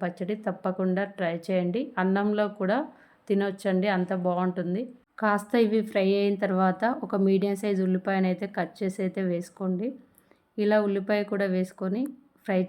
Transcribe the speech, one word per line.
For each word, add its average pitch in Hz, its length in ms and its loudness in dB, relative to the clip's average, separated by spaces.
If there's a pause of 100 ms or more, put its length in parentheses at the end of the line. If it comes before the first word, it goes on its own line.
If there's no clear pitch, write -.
పచ్చడి, 180 320 -4 (120)
తప్పకుండా 185 560 0 (160)
ట్రై 170 140 -2 (160)
చేయండి. 180 340 0 (200)
అన్నంలో 202 440 2 (140)
కూడా 202 180 2 (500)
తినొచ్చండి, 196 680 0
అంత 180 140 0 (160)
బాగుంటుంది. 180 560 -2 (380)
కాస్త 208 320 0 (100)
ఇవి 214 160 2 (100)
ఫ్రై 196 160 2 (140)
అయిన 202 220 2
తర్వాత 185 420 2 (200)
ఒక 190 100 -6 (100)
మీడియం 196 360 4
సైజ్ 202 240 0
ఉల్లిపాయను 185 440 0
అయితే 185 260 -2
కట్ 170 240 -4
చేసి 190 260 -4
అయితే 185 160 -2 (100)
వేసుకోండి. 180 580 -4 (760)
ఇలా 208 140 4 (100)
ఉల్లిపాయ 202 340 0 (120)
కూడా 202 220 0
వేసుకొని 185 460 -2 (440)
ఫ్రై 190 140 0 (100)